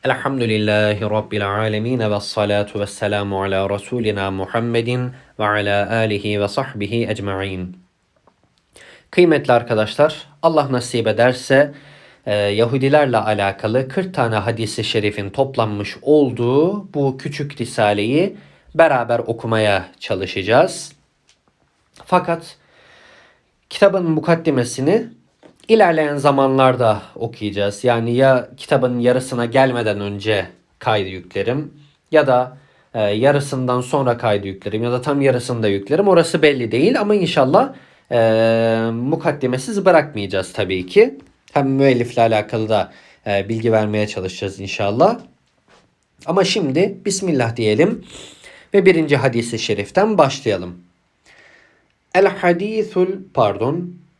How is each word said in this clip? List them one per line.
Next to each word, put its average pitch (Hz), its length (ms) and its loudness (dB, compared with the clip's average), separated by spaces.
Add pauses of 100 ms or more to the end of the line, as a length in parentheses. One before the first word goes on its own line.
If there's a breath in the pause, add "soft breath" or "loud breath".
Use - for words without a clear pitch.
الحمد 131 340 -2 (100)
لله 107 440 2 (200)
رب 107 240 -6
العالمين. 107 600 -2 (120)
والصلاة 104 580 -2 (100)
والسلام 101 480 -4 (140)
على 95 180 -2 (140)
رسولنا 104 500 -4 (160)
محمد 117 500 -2 (500 loud breath)
وعلى 104 360 0 (260)
آله 107 220 -2 (160)
وصحبه 104 520 -4 (200)
أجمعين. 98 480 -6 (1500 loud breath)
Kıymetli 160 420 4
arkadaşlar, 120 760 0 (160)
Allah 151 300 2
nasip 120 340 -2
ederse, 127 680 2 (520 loud breath)
e, 104 80 -2
Yahudilerle 120 840 2
alakalı 107 720 -2
kırk 185 260 -6
tane 117 220 0
hadisi 110 480 -4
şerifin 101 460 -4
toplanmış 110 720 -4
olduğu 143 920 0
bu 135 240 -2
küçük - 420 -10
risaleyi 113 760 0 (380 loud breath)
beraber 123 440 2
okumaya 110 680 -2 (100)
çalışacağız. 104 960 0 (1120)
Fakat 170 520 -2 (1120 soft breath)
kitabın 190 400 2
mukaddimesini 156 960 0 (640)
ilerleyen 165 480 4
zamanlarda 135 840 4 (120)
okuyacağız. 104 720 -6
Yani 117 300 0
ya 131 420 4
kitabın 127 420 0
yarısına 123 460 0
gelmeden 117 560 0
önce 101 460 -2 (320)
kaydı 104 300 -2
yüklerim 98 680 -6 (360 soft breath)
ya 151 160 4
da, 127 300 0 (380 soft breath)
e, 117 60 -4
yarısından 127 800 0
sonra 123 380 -2
kaydı 104 280 -2
yüklerim 98 360 -6
ya 120 100 -2
da 127 100 -4
tam 143 180 -2
yarısını 123 420 0
da 110 60 2
yüklerim. 139 400 0
Orası 170 340 4
belli 131 300 2
değil 208 280 2
ama 208 140 0
inşallah, 175 580 2 (400 loud breath)
e, 113 800 2
mukaddimesiz 143 920 -4
bırakmayacağız 107 680 0
tabii 92 340 -4
ki. 247 320 4 (340)
Hem 139 160 0
müellifle 131 540 2
alakalı 110 460 0
da, 101 240 -2 (340 loud breath)
e, 101 220 -2
bilgi 113 240 0
vermeye 107 340 0
çalışacağız 95 540 -8
inşallah. 110 580 0 (1080 soft breath)
Ama 180 180 2
şimdi 180 600 0
Bismillah 131 520 -2
diyelim 117 480 2 (720 loud breath)
ve 196 120 6
birinci 160 300 4
hadisi 117 420 0
şeriften 185 600 0
başlayalım. 98 680 0 (1300 soft breath)
El 196 100 6
hadisul, 190 840 0 (260)
pardon. 123 600 0 (260)